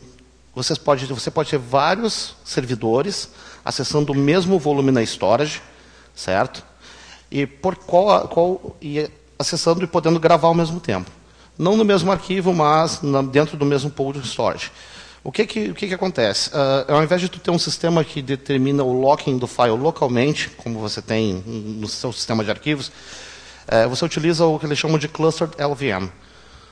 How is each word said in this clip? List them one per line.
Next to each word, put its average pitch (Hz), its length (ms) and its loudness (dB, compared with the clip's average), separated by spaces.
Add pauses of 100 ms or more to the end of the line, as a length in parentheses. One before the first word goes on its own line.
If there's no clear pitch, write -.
(540)
vocês 131 240 -4
pode, 135 280 0
você 135 260 -6
pode 156 200 -2
ter 147 80 0
vários 151 840 0
servidores 123 880 -2 (340)
acessando 143 480 -2
o 139 40 0
mesmo 170 440 4
volume 139 320 2
na 123 120 4
storage, 120 580 0 (520)
certo? - 520 -2 (680)
E 139 140 -2
por 180 320 -6
qual, 185 500 2
qual, 180 540 -2
e 147 280 -4 (280)
acessando 170 460 0
e 175 40 -4
podendo 165 320 2
gravar 160 300 6
ao 165 40 4
mesmo 165 260 0
tempo. 92 300 -4 (480)
Não 185 200 2
no 220 80 4
mesmo 196 260 4
arquivo, 185 420 0
mas 156 480 2
na, 139 200 2
dentro 143 340 2
do 143 100 -2
mesmo 143 240 0
pool 139 220 -4
de 139 160 -10
storage. 92 420 -2 (540)
O 143 80 -8
que 220 140 0
que, 214 240 -4
o 170 60 -8
que 202 120 -6
que 180 60 -4
acontece? 139 600 0
Ah, 135 400 2
ao 151 100 6
invés 175 180 2
de 180 80 -2
tu 170 100 -12
ter - 120 -2
um 175 80 2
sistema 165 440 0
que 143 180 -6
determina 135 640 0
o 127 80 0
locking 135 460 2
do 123 100 -2
file 117 300 2
localmente, 139 800 0
como 117 220 -6
você 107 220 -6
tem 110 340 0 (100)
no 107 420 -8
seu - 240 -6
sistema 110 320 -2
de 101 60 -2
arquivos, 139 420 -4 (760)
eh, 113 200 4
você 127 160 -2
utiliza 165 420 2
o 156 140 2
que 156 60 -6
eles 147 140 -2
chamam 156 180 0
de 147 100 -2
clustered 156 500 -2
L 143 180 -2
V 135 120 -4
M, 95 240 -2 (600)